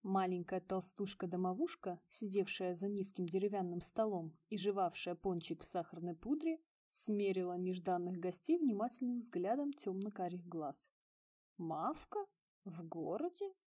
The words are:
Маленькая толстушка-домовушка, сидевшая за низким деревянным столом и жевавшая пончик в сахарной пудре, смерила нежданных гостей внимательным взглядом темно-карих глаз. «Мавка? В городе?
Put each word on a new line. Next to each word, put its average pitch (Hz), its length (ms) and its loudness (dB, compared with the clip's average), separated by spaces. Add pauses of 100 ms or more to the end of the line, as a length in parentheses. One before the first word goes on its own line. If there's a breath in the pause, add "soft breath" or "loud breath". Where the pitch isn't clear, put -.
Маленькая 185 580 2
толстушка-домовушка, 185 1400 -2 (100)
сидевшая 190 640 0
за 180 140 -2
низким 196 400 -2
деревянным 185 540 2
столом 185 520 0 (160)
и 214 80 -2
жевавшая 180 580 0
пончик 170 460 -2
в - 40 -10
сахарной 170 500 -4
пудре, 320 460 0 (300)
смерила 185 680 2
нежданных 180 600 0
гостей 185 400 2
внимательным 247 640 2
взглядом 233 540 0
темно-карих 185 760 -4
глаз. 156 420 -6 (680)
«Мавка? 185 680 -2 (380)
В 175 240 -8
городе? 277 680 -2 (140)